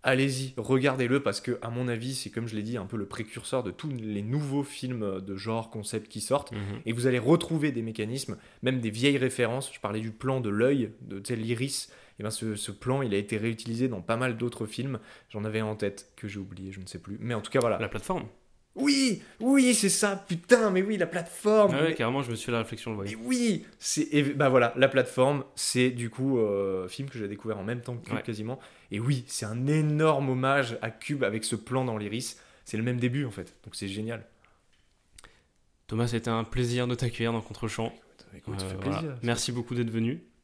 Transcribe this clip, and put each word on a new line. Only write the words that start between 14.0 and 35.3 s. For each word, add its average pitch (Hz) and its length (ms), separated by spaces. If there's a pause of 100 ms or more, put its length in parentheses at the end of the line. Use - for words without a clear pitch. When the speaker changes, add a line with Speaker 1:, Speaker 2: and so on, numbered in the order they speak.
Speaker 1:
pas 113 160
mal 123 200
d'autres 120 280
films. 120 340 (300)
J'en 104 140
avais 107 160
un 110 60
en 107 100
tête 101 400
que - 120
j'ai 101 120
oublié, 95 320
je 98 80
ne 92 80
sais 90 120
plus. 101 200
Mais 113 140
en 107 80
tout - 100
cas, 135 80
voilà. 113 180
Speaker 2:
La 104 120
plateforme. 156 360 (500)
Speaker 1:
Oui, 269 460 (180)
oui, 254 340
c'est 220 160
ça, 196 380
putain, 220 420
mais 185 120
oui, 208 160
la 170 100
plateforme. 202 680
Speaker 2:
Ah 139 100
ouais, 165 60
Speaker 1:
Mais 160 60
Speaker 2:
carrément, 127 280
je 117 60
me 117 60
suis - 120
fait 123 40
la 117 60
réflexion, 113 340
le 107 60
voyez. 101 180
Speaker 1:
mais 113 100
oui, 240 400 (140)
c'est, - 320
et 147 120
bah 139 260
voilà, 120 260
la 131 140
plateforme, 131 560 (100)
c'est 127 360
du 120 180
coup, 131 300
euh, 98 500
film 135 200
que 127 80
j'ai 104 120
découvert 104 280
en 98 60
même 120 160
temps 120 160
que 113 100
Cube 113 100
Speaker 2:
Ouais. 110 60
Speaker 1:
quasiment. 113 380 (320)
Et 104 80
oui, 123 280
c'est - 180
un 120 220
énorme 151 600
hommage 131 540
à 113 80
Cube 139 340
avec 110 220
ce - 100
plan 123 300
dans 113 120
l'iris. 104 400 (280)
C'est - 100
le 110 80
même 123 160
début 123 240
en 120 80
fait, - 320
donc - 140
c'est 101 100
génial. 107 380 (1600)